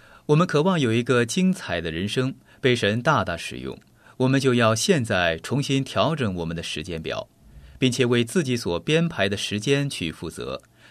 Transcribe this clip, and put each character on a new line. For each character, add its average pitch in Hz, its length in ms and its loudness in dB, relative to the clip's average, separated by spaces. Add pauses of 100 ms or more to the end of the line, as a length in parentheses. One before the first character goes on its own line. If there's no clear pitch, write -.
(260)
我 151 100 4
们 175 100 4
渴 147 160 2
望 180 160 2
有 117 140 2
一 120 100 2
个 120 220 2
精 185 280 2
彩 87 280 -4
的 82 100 -4
人 85 180 -4
生， 131 260 -2 (260)
被 123 160 4
神 110 260 0
大 127 220 2
大 85 120 -4
使 - 200 -10
用， 64 220 -10 (400)
我 127 100 2
们 135 120 2
就 131 140 2
要 113 200 4
现 143 300 2
在 87 340 2
重 139 240 -2
新 135 200 0
调 135 320 0
整 113 220 -2
我 85 80 -4
们 82 120 -4
的 82 60 -6
时 - 200 -8
间 80 200 -8
表， 62 260 -6 (500)
并 127 120 2
且 123 160 2
为 120 180 4
自 156 200 0
己 127 120 0
所 87 240 -4
编 160 280 2
排 101 200 0
的 98 80 -2
时 101 240 -6
间 139 280 0
去 85 220 -6
负 - 180 -10
责， 65 320 -8 (300)